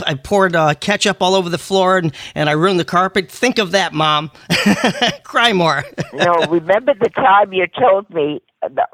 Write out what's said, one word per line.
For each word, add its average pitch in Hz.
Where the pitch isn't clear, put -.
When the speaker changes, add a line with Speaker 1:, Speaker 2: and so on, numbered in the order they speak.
Speaker 1:
I 160
poured, 190
uh, 156
ketchup 202
all 185
over 185
the 165
floor 185
and, 165
and 151
I -
ruined 175
the 160
carpet? 185
Think -
of 190
that, 180
Mom." 151
<laughs> -
Cry 233
more. 160
<laughs> -
Speaker 2:
No, 175
remember 190
the 208
time 202
you 180
told 196
me 151
that 135